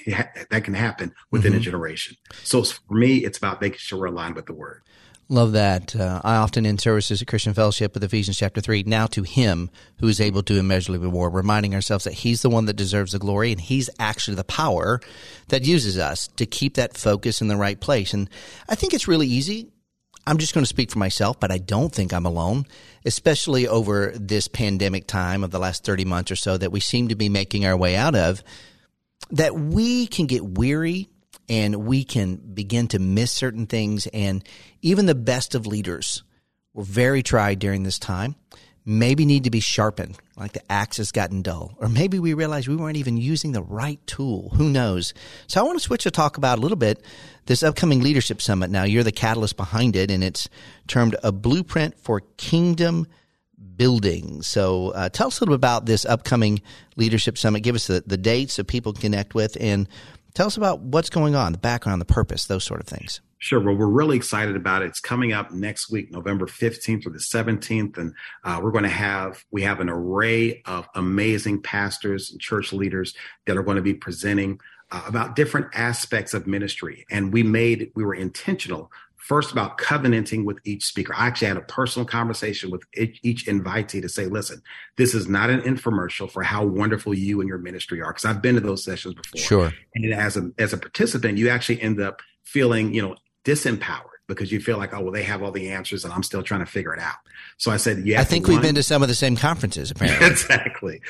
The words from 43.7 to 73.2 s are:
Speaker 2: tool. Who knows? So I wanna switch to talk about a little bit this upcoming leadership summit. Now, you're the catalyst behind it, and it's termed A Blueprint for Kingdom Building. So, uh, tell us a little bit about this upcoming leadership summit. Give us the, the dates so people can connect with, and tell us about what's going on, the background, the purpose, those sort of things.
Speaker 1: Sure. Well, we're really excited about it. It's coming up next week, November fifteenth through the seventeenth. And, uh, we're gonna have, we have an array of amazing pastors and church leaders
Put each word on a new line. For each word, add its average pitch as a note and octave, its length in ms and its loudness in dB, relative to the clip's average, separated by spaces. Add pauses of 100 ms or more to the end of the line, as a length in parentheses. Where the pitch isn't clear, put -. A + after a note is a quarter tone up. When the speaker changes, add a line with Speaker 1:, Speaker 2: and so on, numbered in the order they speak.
Speaker 2:
tool. B2 480 -4
Who D3+ 140 6
knows? G#2+ 440 0 (320)
So - 140 0
I A3 40 6
wanna E4+ 140 0
switch - 240 -2
to F#3 80 0
talk D#3 260 2
about B2+ 220 2
a - 20 -2
little D3+ 160 0
bit A2 280 2 (420)
this B2+ 160 2
upcoming D3+ 380 4
leadership B2+ 420 2
summit. F#2 280 2
Now, G2 120 2
you're G#2+ 220 4
the A2 80 2
catalyst A2 440 0
behind A2+ 380 0
it, F#2+ 160 2
and F#2+ 140 2
it's - 240 -4 (400)
termed A#2 340 4
A A2 80 2
Blueprint D3 680 0
for G#2 220 -2 (160)
Kingdom E3 680 2 (680)
Building. F2+ 640 2
So, F#2 480 0
uh, F#2 180 -2
tell - 200 0
us - 120 -6
a - 40 0
little D#3+ 100 4
bit C3 60 4
about A#2+ 260 2
this A2+ 180 4
upcoming A2+ 560 2 (360)
leadership A2+ 420 2
summit. G#2+ 240 2
Give A#2+ 120 2
us A2 120 -2
the, F#2 200 0
the G2 100 -2
dates A#2 380 0
so G2+ 100 -2
people A2 280 -4
can G#2 100 -14
connect G2+ 320 0
with, A2 260 0
and G2+ 280 2 (460)
tell F#3 120 2
us G#3 100 -2
about F#3+ 240 0
what's C3 280 0
going D3+ 260 2
on, G#2+ 180 2
the E2+ 60 -6
background, A2 420 -2
the F2 60 -4
purpose, - 400 0
those F#2+ 180 -2
sort - 160 -6
of - 60 -14
things. - 340 -10 (180)
Speaker 1:
Sure. - 220 2
Well, G2+ 160 2
we're G#2+ 100 2
really C3+ 300 4
excited G#2+ 400 -2
about F#2+ 260 0
it. F#2 40 -4
It's - 140 -10
coming B2 320 -2
up G#2 200 -4
next G2+ 380 -6
week, G#2+ 200 -6
November F#2 360 -4
fifteenth - 580 -4
through F2 80 -10
the D#2 80 -14
seventeenth. A2 760 -2
And, E2 160 -8 (320)
uh, F2 180 -4
we're A2 100 0
gonna G#2 160 2
have, G2 640 -4
we G2+ 120 -4
have G2 180 -2
an F2 100 -2
array A2 760 0
of F2+ 280 -8
amazing G2+ 680 0
pastors G2+ 680 -4
and - 100 -18
church - 320 -4
leaders F#2+ 420 -4 (320)